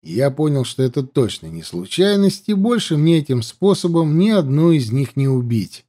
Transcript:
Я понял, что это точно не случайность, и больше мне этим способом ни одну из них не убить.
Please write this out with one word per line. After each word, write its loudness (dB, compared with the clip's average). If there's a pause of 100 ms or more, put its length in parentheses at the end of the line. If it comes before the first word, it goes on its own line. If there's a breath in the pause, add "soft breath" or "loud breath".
Я -2
понял, -2
что -4
это -2
точно -2
не -12
случайность, 0
и 0
больше 0
мне 4
этим -2
способом 0
ни 4
одну 2
из 0
них -2
не 0
убить. -2